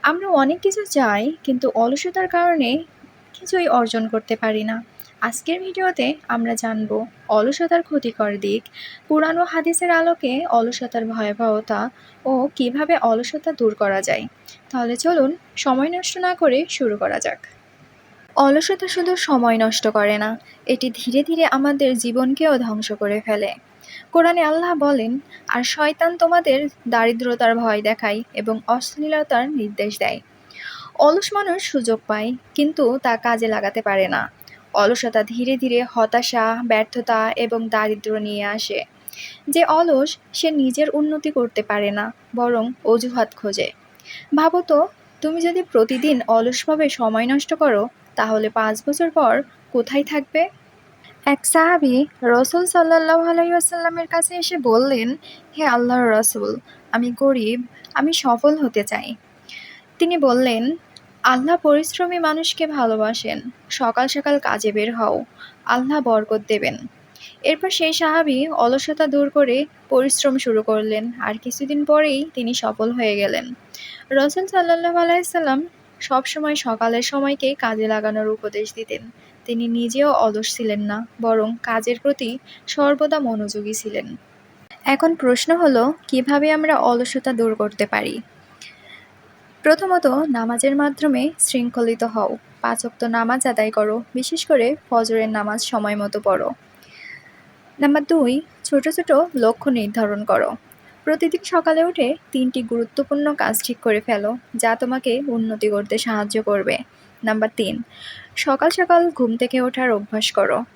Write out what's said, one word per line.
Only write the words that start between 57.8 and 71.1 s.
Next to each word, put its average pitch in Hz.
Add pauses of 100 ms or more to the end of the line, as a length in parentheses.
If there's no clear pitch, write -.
আমি 294
সফল 285
হতে 233
চাই।" 208 (840)
তিনি 339
বললেন, 254 (460)
"আল্লাহ 254
পরিশ্রমী 330
মানুষকে 320
ভালোবাসেন, 226 (300)
সকাল 247
সকাল 285
কাজে 208
বের 214
হও, 226 (400)
আল্লাহ 262
বরকত 220
দেবেন।" 202 (640)
এরপর 320
সেই 320
সাহাবী 311
অলসতা 302
দূর 285
করে 277 (220)
পরিশ্রম 262
শুরু 220
করলেন, 214 (100)